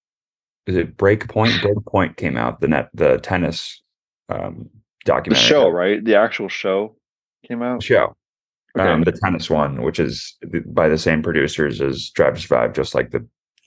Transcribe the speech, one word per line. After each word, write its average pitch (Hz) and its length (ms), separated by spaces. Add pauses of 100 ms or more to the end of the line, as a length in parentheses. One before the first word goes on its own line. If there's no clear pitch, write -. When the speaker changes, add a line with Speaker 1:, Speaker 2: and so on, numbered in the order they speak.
(680)
Speaker 1:
is 92 80
it 85 200
Breakpoint? 110 640
Breakpoint 101 560
came 67 220
out, 58 240
the 71 80
net, 73 240
the 71 260
tennis, - 600 (480)
um, - 400 (360)
Speaker 2:
The - 60
Speaker 1:
documentary. - 340
Speaker 2:
show, 135 240
right? 95 340
The 110 120
actual 107 320
show 101 480 (520)
came 120 140
out? 120 220
Speaker 1:
Show. - 320 (600)
Speaker 2:
Okay. 95 100
Speaker 1:
Um, 80 160
the 85 80
tennis 87 380
one, 73 320
which 78 180
is - 380 (120)
th-, 82 180
by 80 200
the 78 100
same 80 260
producers 76 580
as 69 300
Drive 69 240
to - 60
Survive, 60 320
just 67 220
like 62 160
the, 58 160 (400)